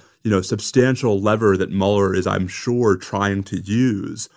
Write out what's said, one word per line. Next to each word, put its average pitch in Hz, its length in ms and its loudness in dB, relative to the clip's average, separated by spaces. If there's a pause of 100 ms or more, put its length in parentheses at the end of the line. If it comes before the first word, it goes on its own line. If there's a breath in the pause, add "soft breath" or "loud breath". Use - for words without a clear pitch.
(240 soft breath)
you 113 80 0
know, 95 80 4
substantial 120 800 0
lever 104 360 2
that 92 140 -2
Mueller 98 460 2
is, 92 100 0
I'm 92 220 -2
sure, 120 480 0
trying 98 480 -2
to 92 160 -6
use 104 760 -2